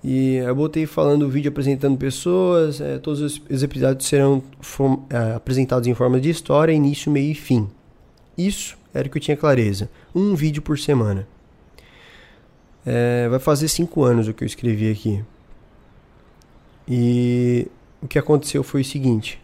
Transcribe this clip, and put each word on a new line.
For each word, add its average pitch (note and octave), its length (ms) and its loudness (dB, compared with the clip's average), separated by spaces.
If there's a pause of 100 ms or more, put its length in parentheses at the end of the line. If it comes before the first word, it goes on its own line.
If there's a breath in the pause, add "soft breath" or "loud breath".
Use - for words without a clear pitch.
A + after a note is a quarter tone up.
E C3 320 0
eu B2+ 180 -2
botei D3+ 320 -2
falando D3 380 2
o C#3 60 0
vídeo C#3+ 200 -2
apresentando C#3 480 0
pessoas, D#3+ 840 0
é, C#3 180 -6
todos D3 220 -4
os, D3 280 -6
os C3+ 140 -2
episódios C3+ 420 0
serão C#3 380 4 (160)
form-, C3+ 500 -2
é, A2+ 240 -2
apresentados B2+ 540 0
em B2 60 2
forma B2+ 260 2
de C#3 100 0
história, D#3 440 2
início, D3 360 0
meio C#3+ 220 0
e D3+ 40 -4
fim. A2+ 340 0 (680)
Isso G3 400 -4 (160)
era C#3 140 -4
o C3 40 -8
que - 60 -6
eu D3 40 -4
tinha D3 160 -2
clareza. G#2+ 520 2 (240 soft breath)
Um G3 220 2
vídeo D3+ 260 0
por D3+ 160 -2
semana. G#2+ 480 0 (1600 loud breath)
É, A#2+ 440 0
vai C3 100 0
fazer D3+ 300 0
cinco E3+ 340 0
anos A#2 240 4
o A2 60 -4
que - 100 -8
eu - 20 -4
escrevi A2 460 -2
aqui. G#2 320 -2 (1600)
E B2 840 2 (340)
o C3+ 60 -12
que D3 120 0
aconteceu C#3 420 0
foi C#3 200 -4
o C3 40 -2
seguinte. B2+ 580 -2